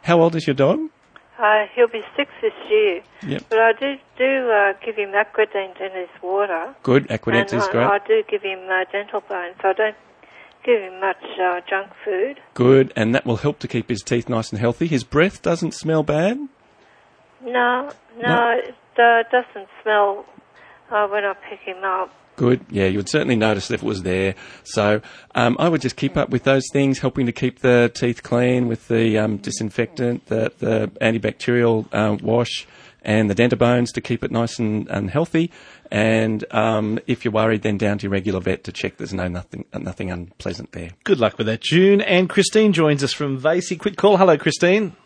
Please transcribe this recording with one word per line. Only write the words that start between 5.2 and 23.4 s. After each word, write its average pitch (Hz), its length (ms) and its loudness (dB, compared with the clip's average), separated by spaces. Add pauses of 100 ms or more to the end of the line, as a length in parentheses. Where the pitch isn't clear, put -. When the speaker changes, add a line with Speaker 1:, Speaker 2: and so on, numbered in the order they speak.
Speaker 2:
in 190 180 -8
his 180 100 -10 (120)
water. 190 640 -2
Speaker 1:
Good, 131 260 2
aquadent 117 420 -2
Speaker 2:
And 120 120 -2
Speaker 1:
is 98 40 -2
Speaker 2:
I, - 40 -4
Speaker 1:
great. 117 160 0
Speaker 2:
I 101 100 2 (100)
do 220 220 2
give 208 140 -4
him, 190 160 -8 (100)
uh, 185 220 0
dental 202 300 -6
bone, 180 400 -10
so 190 80 2
I 190 40 2
don't 214 220 0 (680)
give 233 180 2
him 185 180 -14
much, 370 240 -4 (180)
uh, 359 280 0
junk 196 220 -4 (120)
food. 214 360 -4 (160)
Speaker 1:
Good, 131 400 6
and 113 200 0
that - 100 0
will 117 120 -2
help 147 220 -4
to 123 80 -10
keep 117 220 -6
his 107 120 -4
teeth 123 280 -2
nice 113 220 -2
and 107 80 -6
healthy. 120 280 -2
His 131 160 -2
breath 165 400 0
doesn't 170 320 -2
smell 160 280 0
bad? 180 360 0 (1040)
Speaker 2:
No, 247 460 0 (300)
no, 240 80 -2
Speaker 1:
No? 240 360 2
Speaker 2:
it, - 120 -14 (240)
uh, 233 320 6
doesn't 240 380 -2 (140)
smell, 208 420 2 (680)
uh, 208 160 0
when 202 160 -2
I 196 100 -2 (160)
pick 196 100 -16
him 185 240 -12
up. 185 280 -4 (240)
Speaker 1:
Good. 127 340 0
Yeah, 98 160 0
you 95 140 0
would 98 100 -8
certainly 131 260 0
notice 107 360 0